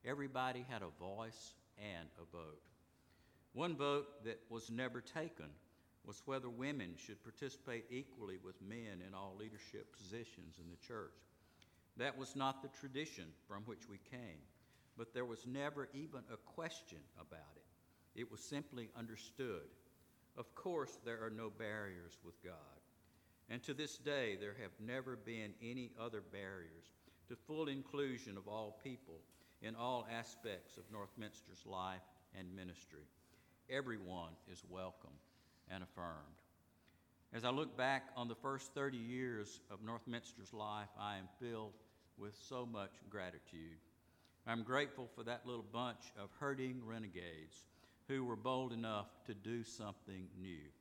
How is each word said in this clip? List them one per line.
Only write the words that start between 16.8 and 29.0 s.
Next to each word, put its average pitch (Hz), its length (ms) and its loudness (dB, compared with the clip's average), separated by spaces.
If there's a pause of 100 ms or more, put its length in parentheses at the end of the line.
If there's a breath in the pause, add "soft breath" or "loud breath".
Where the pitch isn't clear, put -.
about 78 380 -12
it. - 640 -14
It 117 100 -2
was 110 120 -10
simply 131 520 -4
understood. 110 760 -2 (640 loud breath)
Of - 180 -6
course, 165 480 2
there 113 220 2
are 113 60 4
no 110 180 0
barriers 101 760 0
with 82 200 -10
God. 73 420 -8 (680 loud breath)
And 123 140 0
to 143 100 0
this 151 240 0
day, 127 420 6
there 104 200 0
have 95 200 -4
never 127 360 0
been 110 360 -2 (100)
any 120 280 -2 (100)
other 110 220 0 (100)
barriers 90 600 -4 (360 loud breath)
to 123 80 -4
full 156 320 2
inclusion 135 680 2
of 95 120 -6
all 107 340 -2
people 113 380 -6 (420 loud breath)